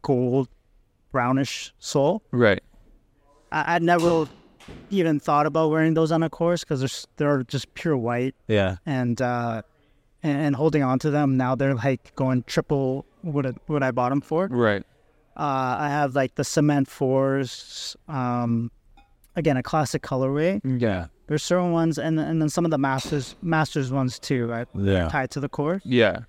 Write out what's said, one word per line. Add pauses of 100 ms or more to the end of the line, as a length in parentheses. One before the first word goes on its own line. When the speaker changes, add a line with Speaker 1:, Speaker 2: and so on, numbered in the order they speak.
Speaker 1:
gold, (640)
brownish
sole.
Speaker 2:
Right. (880)
Speaker 1:
I,
I
never (640)
even
thought
about
wearing
those
on
a
course
'cause
they're
s-, (120)
they're
just
pure
white. (140)
Speaker 3:
Yeah. (100)
Speaker 1:
And,
uh, (600)
and,
and
holding
on
to
them,
now
they're,
like,
going
triple (160)
what
it, (120)
what
I
bought
'em
for.
Speaker 2:
Right. (560)
Speaker 1:
Uh,
I
have,
like,
the
Cement
fours, (120)
um, (640)
again,
a
classic
colorway.
Speaker 2:
Yeah. (200)
Speaker 1:
There's
certain
ones,
and,
and
then
some
of
the
Masters,
Masters
ones
too,
right?
Speaker 3:
Yeah.
Speaker 1:
Tied
to
the
course.
Speaker 2:
Yeah.